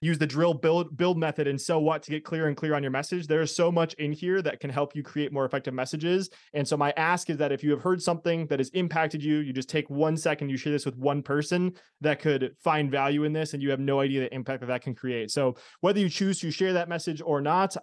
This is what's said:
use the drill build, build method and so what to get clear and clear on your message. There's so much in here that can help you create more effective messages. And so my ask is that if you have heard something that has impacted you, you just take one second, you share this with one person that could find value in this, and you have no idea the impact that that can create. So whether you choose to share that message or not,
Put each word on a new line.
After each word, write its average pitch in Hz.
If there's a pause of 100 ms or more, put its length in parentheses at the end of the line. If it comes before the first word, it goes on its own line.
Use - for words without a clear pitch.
use 160
the 151
drill 156
build, 160
build 175
method 156
and 139
so 165
what 156
to -
get 151
clear 160
and 143
clear 156
on 143
your 135
message. 151
There's 156
so 170
much 165
in 147
here 180
that 151
can 139
help 143
you 147
create 147
more 139
effective 131
messages. 170 (220)
And 143
so 156
my 147
ask 170
is 156
that 139
if 135
you 151
have 143
heard 185
something 165
that 143
has 135
impacted 160
you, 151
you 143
just 127
take 151
one 156
second, 151
you 131
share 147
this 143
with 123
one 143
person 175 (280)
that 147
could 135
find 151
value 139
in 151
this, 156
and 143
you 139
have 135
no 139
idea 135
the 123
impact 127
that 123
that 123
can 127
create. 117
So 131 (240)
whether 196
you 190
choose 190
to 165
share 185
that 175
message 160
or 147
not, 160